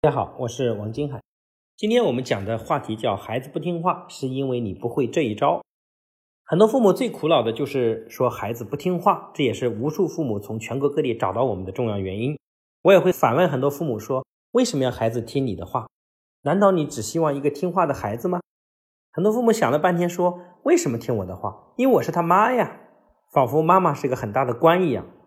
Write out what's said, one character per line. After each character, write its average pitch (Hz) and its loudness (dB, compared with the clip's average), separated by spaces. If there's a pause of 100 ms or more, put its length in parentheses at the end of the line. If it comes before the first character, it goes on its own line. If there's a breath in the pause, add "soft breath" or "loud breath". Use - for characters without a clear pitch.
大 156 4
家 135 -2
好， - -4
我 123 -4
是 120 -2
王 104 -8
金 139 -6
海。 127 -10 (560)
今 214 -2
天 240 2
我 165 2
们 123 -2
讲 110 -2
的 113 -4
话 143 -2
题 113 -6
叫 110 -2
“孩 107 -6
子 131 -14
不 - -8
听 170 -4
话， 175 -2
是 - -8
因 131 -4
为 123 -2
你 104 -4
不 - -6
会 131 -2
这 - 0
一 113 0
招”。 143 0 (840)
很 165 0
多 220 8
父 269 0
母 196 6
最 226 0
苦 - -4
恼 151 6
的 110 -2
就 139 -4
是 117 -2
说 127 0
孩 107 -6
子 120 -8
不 123 -8
听 180 -2
话， 185 0
这 147 0
也 113 2
是 123 -2
无 113 -4
数 180 0
父 160 -4
母 107 -2
从 110 -8
全 117 -6
国 143 2
各 151 -2
地 127 0
找 92 -2
到 113 0
我 110 0
们 92 -8
的 92 -8
重 123 -2
要 104 -2
原 95 -6
因。 139 -4 (440)
我 185 6
也 190 10
会 175 2
反 117 2
问 170 4
很 127 0
多 139 2
父 139 -6
母 117 -2
说 131 -6 (260)
，“为 247 2
什 151 -4
么 131 2
要 127 2
孩 113 0
子 117 -4
听 135 -2
你 98 -4
的 80 -10
话？ 117 -6 (540)
难 160 2
道 202 6
你 160 2
只 117 -8
希 - -4
望 151 2
一 143 -4
个 147 0
听 175 -4
话 175 2
的 143 -2
孩 107 -6
子 180 -6
吗？” 180 -2 (680)
很 165 -4
多 214 4
父 233 0
母 233 4
想 123 2
了 147 2
半 175 2
天 175 0
说 175 -2 (220 loud breath)
，“为 311 4
什 233 0
么 117 -4
听 120 -4
我 98 -2
的 92 -10
话？ - -10
因 254 2
为 247 6
我 151 4
是 - -4
他 170 -2
妈 190 4
呀。” - -2 (500)
仿 131 4
佛 147 2
妈 175 6
妈 170 2
是 135 -4
个 127 0
很 104 -6
大 127 2
的 123 -2
官 170 4
一 151 0
样。 107 -4 (220)